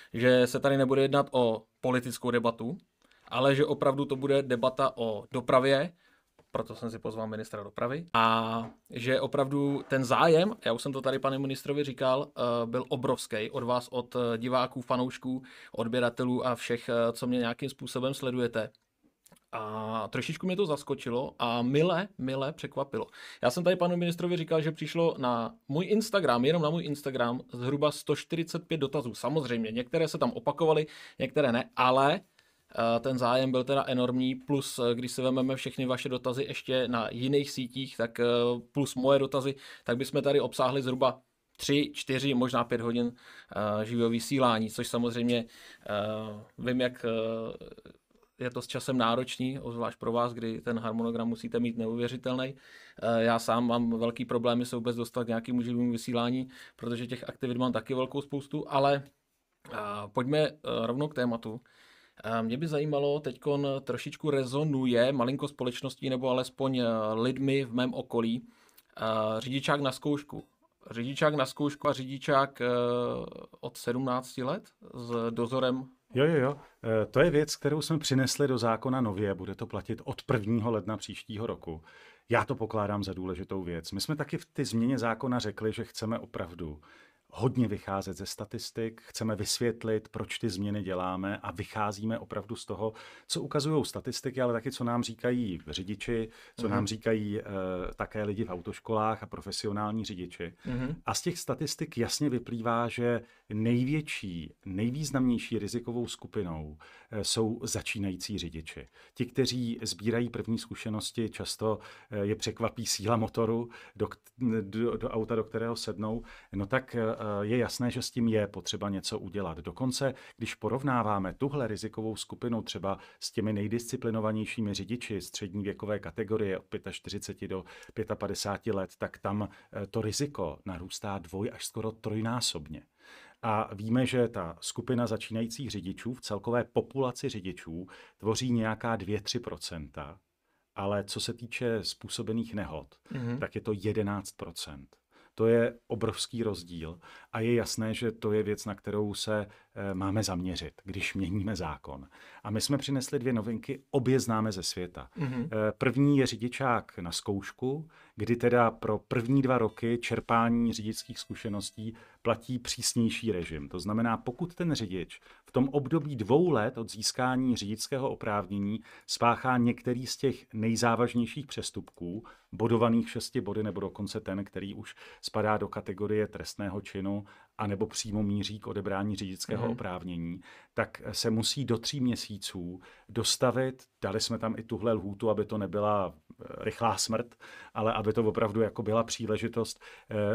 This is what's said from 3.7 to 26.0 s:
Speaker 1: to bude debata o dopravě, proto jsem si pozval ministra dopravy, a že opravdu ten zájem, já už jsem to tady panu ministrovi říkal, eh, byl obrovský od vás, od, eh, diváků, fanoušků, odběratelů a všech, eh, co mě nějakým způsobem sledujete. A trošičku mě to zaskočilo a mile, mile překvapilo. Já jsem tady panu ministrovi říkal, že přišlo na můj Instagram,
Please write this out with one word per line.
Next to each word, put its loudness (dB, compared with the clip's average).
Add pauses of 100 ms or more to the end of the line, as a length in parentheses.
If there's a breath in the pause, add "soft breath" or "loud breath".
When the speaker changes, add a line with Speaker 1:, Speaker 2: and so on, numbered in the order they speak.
Speaker 1:
to 0
bude 4
debata 2
o -2
dopravě, 4 (580 soft breath)
proto -6
jsem -6
si -10
pozval -4
ministra -8
dopravy, -4
a 4 (200)
že 2
opravdu 2
ten 2
zájem, 6 (100)
já 4
už -2
jsem -4
to -4
tady 0
panu 0
ministrovi -2
říkal, 0 (100)
eh, -4 (240)
byl -2
obrovský -2
od -4
vás, 0
od, -6
eh, 2
diváků, 0
fanoušků, -2 (280 loud breath)
odběratelů 0
a 2
všech, -4
eh, 0 (200)
co -4
mě 2
nějakým -2
způsobem -4
sledujete. 0 (840)
A -4
trošičku -4
mě 0
to 2
zaskočilo -2
a 2
mile, 4 (100)
mile -2
překvapilo. -4 (340 loud breath)
Já 4
jsem 0
tady 6
panu 2
ministrovi 0
říkal, 2
že 0
přišlo 0
na 0 (120)
můj 0
Instagram, 4